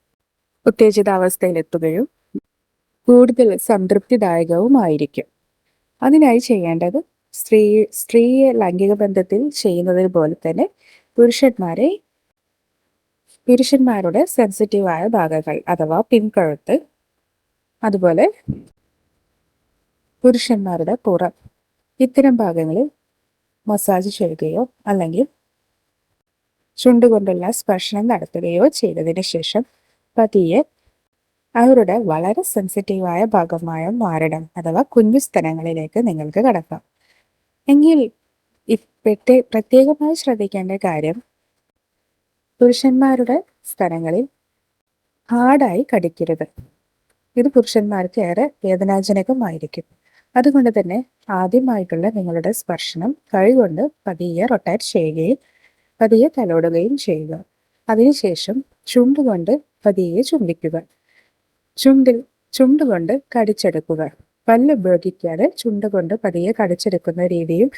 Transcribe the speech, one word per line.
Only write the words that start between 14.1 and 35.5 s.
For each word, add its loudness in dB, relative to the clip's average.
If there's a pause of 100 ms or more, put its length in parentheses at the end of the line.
സെൻസിറ്റീവായ -2
ഭാഗങ്ങൾ -2 (120)
അഥവാ -2
പിൻകഴുത്ത്, 0 (1080)
അതുപോലെ 2 (2000)
പുരുഷന്മാരുടെ 0 (100)
പുറം, 0 (680)
ഇത്തരം 2
ഭാഗങ്ങളിൽ -2 (800)
മസാജ് -2
ചെയ്യുകയോ -6 (240)
അല്ലെങ്കിൽ -2 (1500)
ചുണ്ടുകൊണ്ടുള്ള 2
സ്പർശനം -4
നടത്തുകയോ -2
ചെയ്തതിന് -4
ശേഷം -6 (540)
പതിയെ 2 (960)
അവരുടെ 4
വളരെ -2
സെൻസിറ്റീവായ -4
ഭാഗമായ -2
മാറിടം -4 (120)
അഥവാ -2
കുഞ്ഞു 2
സ്തനങ്ങളിലേക്ക് -4